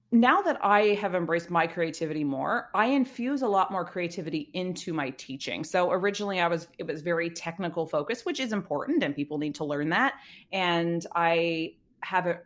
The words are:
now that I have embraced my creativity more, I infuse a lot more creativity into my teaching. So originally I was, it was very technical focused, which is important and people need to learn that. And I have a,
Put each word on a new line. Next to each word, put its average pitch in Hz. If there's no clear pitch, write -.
now 247
that 339
I 208
have 202
embraced 170
my 170
creativity 156
more, 143
I 214
infuse 262
a 240
lot 196
more 180
creativity 170
into 185
my 143
teaching. -
So 180
originally 196
I 175
was, 165
it 160
was 156
very 170
technical 170
focused, 156
which 302
is 247
important 202
and 143
people 147
need 147
to 156
learn 147
that. 226
And 170
I 170
have 180
a, 170